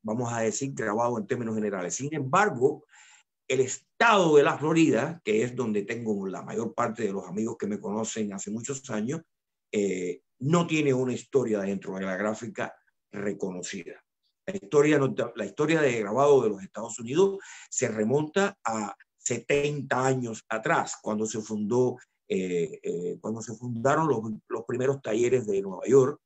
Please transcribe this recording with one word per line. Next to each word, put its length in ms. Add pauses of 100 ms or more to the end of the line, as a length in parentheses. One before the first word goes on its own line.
Vamos 300
a 80
decir 340
grabado 440
en 100
términos 260
generales. 400
Sin 200
embargo, 720 (600)
el 140
estado 760
de 60
la 160
Florida, 680
que 200
es 100
donde 280
tengo 440
la 160
mayor 320
parte 300
de 80
los 140
amigos 320
que 100
me 120
conocen 520
hace 180
muchos 400
años, 320 (500)
eh, 500 (180)
no 260
tiene 260
una 200
historia 480
dentro 340
de 80
la 140
gráfica 580 (380)
reconocida. 920 (420)
La 100
historia 420
no, 160 (220)
la 80
historia 380
de 160
grabado 440
de 60
los 140
Estados 380
Unidos 380 (300)
se 200
remonta 760
a 320 (220)
setenta 880
años 420
atrás, 540
cuando 240
se 160
fundó, 560 (280)
eh, 560
eh, 380
cuando 220
se 120
fundaron 540
los, 140 (260)
los 160
primeros 380
talleres 440
de 140
Nueva 260
York 400